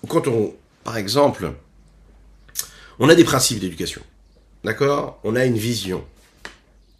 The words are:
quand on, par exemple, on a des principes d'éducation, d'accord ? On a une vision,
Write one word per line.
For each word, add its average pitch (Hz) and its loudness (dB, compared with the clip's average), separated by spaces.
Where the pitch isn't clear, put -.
quand 160 0
on, 113 0
par 113 -6
exemple, 104 0
on 127 4
a 165 10
des 170 8
principes 123 0
d'éducation, 87 -8
d'accord ? 139 -2
On 107 -2
a 127 2
une 123 2
vision, 98 -4